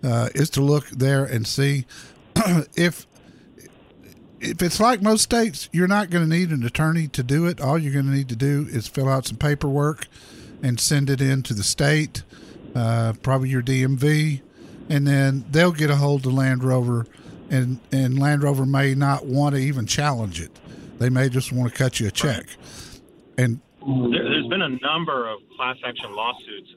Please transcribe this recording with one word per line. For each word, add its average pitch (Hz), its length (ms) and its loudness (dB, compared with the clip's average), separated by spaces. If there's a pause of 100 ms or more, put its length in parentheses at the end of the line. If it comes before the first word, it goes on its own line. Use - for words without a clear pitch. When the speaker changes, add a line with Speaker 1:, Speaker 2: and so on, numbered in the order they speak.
Speaker 1:
uh, 120 320 0
is 147 180 0
to 139 100 0
look 143 280 2
there 135 360 0
and 123 200 -4
see 139 400 -2 (260)
<clears throat> - 240 -12 (400)
if, 170 300 0 (1300)
if 170 220 -6
it's 175 180 0
like 220 220 4
most 214 220 4
states, 233 500 0
you're 175 140 2
not 202 220 0
gonna 170 180 2
need 170 240 0
an 135 120 -2
attorney 156 460 0
to - 140 -6
do 143 220 0
it. 175 140 -2
All 143 180 0
you're 147 160 -2
gonna 139 220 0
need 135 140 -2
to 123 80 -4
do 143 320 0
is 113 180 -6
fill 135 220 -2
out 135 180 0
some 113 100 -10
paperwork 147 680 0 (540)
and 123 180 0
send 139 300 2
it 135 120 0
in 135 220 0
to - 100 -6
the 101 100 -4
state, 151 600 0 (520)
uh, 113 460 0
probably 131 280 0
your 131 120 0
D 131 220 0
M 131 140 2
V, 151 440 2 (480)
and 143 160 2
then 139 460 2
they'll 170 220 6
get 151 160 0
a 143 80 4
hold 143 280 2
of 127 80 0
Land 131 300 2
Rover 123 420 0 (440)
and, 127 300 0 (120)
and 131 280 2
Land 143 240 2
Rover 139 220 2
may 135 300 2
not 139 300 2
want 139 300 2
to 135 60 0
even 131 240 0
challenge 113 560 -2
it. 78 100 -12 (480)
They 123 100 4
may 127 200 4
just 127 220 -2
want 123 200 0
to - 60 -14
cut 131 220 0
you 113 80 0
a 98 40 -2
check. 131 340 -2
Speaker 2:
Right. - 540 -20 (380)
Speaker 1:
And 123 220 2 (260)
Speaker 2:
There, 131 380 0
there's 143 240 -2
been 190 140 -2
a 160 80 -2 (120)
number 147 480 -4
of 107 100 -10 (180)
class 127 280 -6
action 117 300 -12
lawsuits 110 600 -8